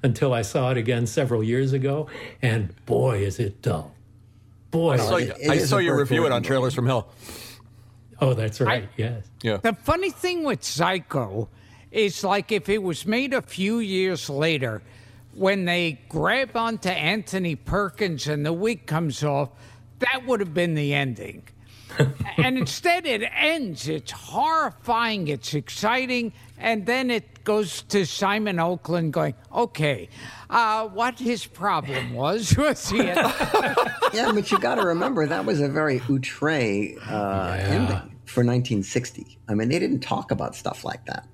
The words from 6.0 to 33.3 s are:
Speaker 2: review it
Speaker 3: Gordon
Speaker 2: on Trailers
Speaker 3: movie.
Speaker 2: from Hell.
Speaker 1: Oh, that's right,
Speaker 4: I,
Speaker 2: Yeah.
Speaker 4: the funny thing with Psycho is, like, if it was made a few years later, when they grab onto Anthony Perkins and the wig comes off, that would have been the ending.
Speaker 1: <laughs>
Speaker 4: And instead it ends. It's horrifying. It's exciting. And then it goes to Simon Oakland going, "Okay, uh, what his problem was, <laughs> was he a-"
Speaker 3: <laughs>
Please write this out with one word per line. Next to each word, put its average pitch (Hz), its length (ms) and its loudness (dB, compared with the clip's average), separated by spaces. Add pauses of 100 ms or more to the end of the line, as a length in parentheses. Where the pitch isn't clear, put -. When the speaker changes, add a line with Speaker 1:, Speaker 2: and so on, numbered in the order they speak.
Speaker 2:
review 143 180 2
it 160 120 4
Speaker 3:
Gordon 120 60 4
Speaker 2:
on 117 60 0
Trailers 127 300 2
Speaker 3:
movie. 151 40 -4
Speaker 2:
from 120 100 2
Hell. 123 220 2 (1120)
Speaker 1:
Oh, 131 140 4
that's 110 260 -2
right, 117 280 2 (100)
Speaker 4:
I, 113 240 -4 (200)
Speaker 2:
Yeah. 113 160 2
Speaker 4:
the 226 140 2
funny 349 380 0
thing 359 320 -2
with 262 220 -2
Psycho 135 840 -2 (440)
is, 202 320 0
like, 196 280 0
if 196 160 -2
it 202 140 2
was 175 240 -4
made 247 280 0
a 254 80 2
few 208 360 -2
years 185 500 0
later, 139 540 0 (500)
when 190 320 2
they 175 440 0
grab 208 480 0
onto 226 320 -2
Anthony 180 680 -2
Perkins 180 720 -2
and 147 180 -2
the 160 80 0
wig 202 340 -2
comes 156 380 -2
off, 143 260 0 (500)
that 254 260 0
would 240 140 2
have 165 140 -4
been 175 200 2
the 143 200 0
ending. 131 480 -4 (560)
Speaker 1:
<laughs> - 0 - (400)
Speaker 4:
And 254 180 2
instead 339 480 0
it 226 180 0 (140)
ends. 277 500 -2
It's 156 260 -6
horrifying. 233 1160 0
It's 143 240 -6
exciting. 240 800 -2 (260)
And 220 280 0
then 247 240 0
it - 340 -4
goes 214 460 0
to 196 160 4
Simon 202 520 0
Oakland 165 540 0
going, 151 220 0 (200)
"Okay, 147 540 0 (400)
uh, 220 400 2
what 226 300 -2
his 233 260 -2
problem 139 680 -2
was, 170 420 2
<laughs> - 0 -
was 285 320 0
he 226 120 2
a-" 180 140 2
Speaker 3:
<laughs> - 1000 2